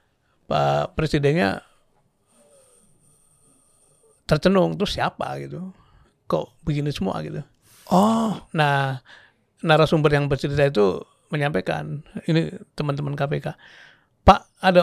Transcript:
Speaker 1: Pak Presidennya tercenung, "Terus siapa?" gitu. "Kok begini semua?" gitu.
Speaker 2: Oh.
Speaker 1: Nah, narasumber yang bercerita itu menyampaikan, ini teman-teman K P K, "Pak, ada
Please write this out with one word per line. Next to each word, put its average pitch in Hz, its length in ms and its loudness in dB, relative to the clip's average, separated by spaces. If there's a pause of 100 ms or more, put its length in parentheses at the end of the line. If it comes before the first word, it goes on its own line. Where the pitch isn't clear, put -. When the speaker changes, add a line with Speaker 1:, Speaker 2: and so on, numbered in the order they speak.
(460)
Speaker 1:
Pak 143 480 -2
Presidennya 151 720 0 (2750)
tercenung, 165 480 0
"Terus 196 200 -4
siapa?" 135 420 -6
gitu. 147 320 -14 (540)
"Kok - 400 -6
begini 147 240 -4
semua?" 160 320 -6
gitu. 156 240 -10 (480)
Speaker 2:
Oh. 220 480 2 (160)
Speaker 1:
Nah, 139 420 0 (640)
narasumber 156 560 4
yang 143 100 0
bercerita 143 380 0
itu 180 340 2 (300)
menyampaikan, 151 720 -4 (240)
ini 160 260 0 (220)
teman-teman 143 400 -6
K 139 160 -4
P 151 40 -4 (100)
K, 147 100 -8 (720)
"Pak, 196 160 8 (240)
ada 180 180 6